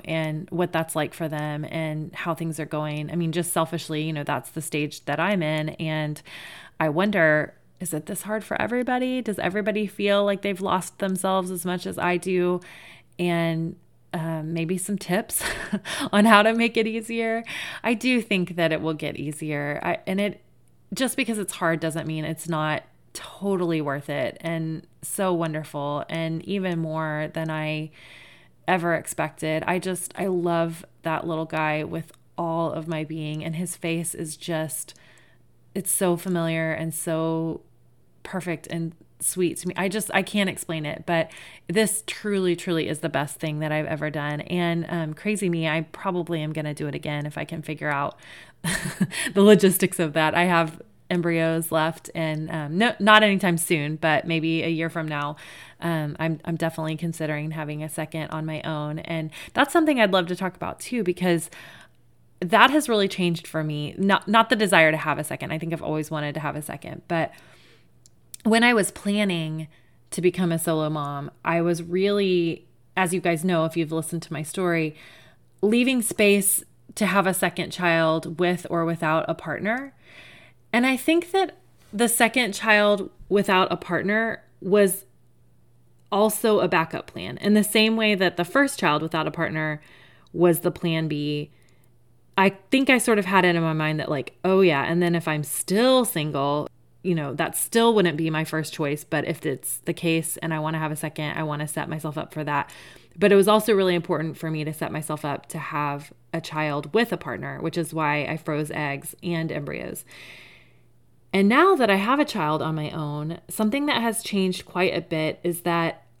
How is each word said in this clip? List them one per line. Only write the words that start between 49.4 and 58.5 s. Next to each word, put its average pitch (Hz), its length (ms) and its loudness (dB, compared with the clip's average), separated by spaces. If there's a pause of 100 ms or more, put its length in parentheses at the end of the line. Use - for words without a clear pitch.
logistics 190 560 6
of 160 140 0
that. 156 220 2
I 175 100 4
have 170 360 2 (280)
embryos 165 600 0
left, 160 440 -2
and, 156 340 -4
um, 156 300 -4
no, 233 200 4
not 214 220 8
anytime 196 360 2
soon, 156 380 0
but 156 300 2
maybe 160 380 0
a 165 60 -2
year 165 200 -2
from 160 180 -4
now. 147 280 -4 (440)
Um, 156 400 -2
I'm, 160 260 0
I'm 165 100 -2
definitely 160 420 -4
considering 156 540 -4
having 151 320 -6
a 156 60 -8
second 156 400 -6
on 156 160 -6
my 156 160 -6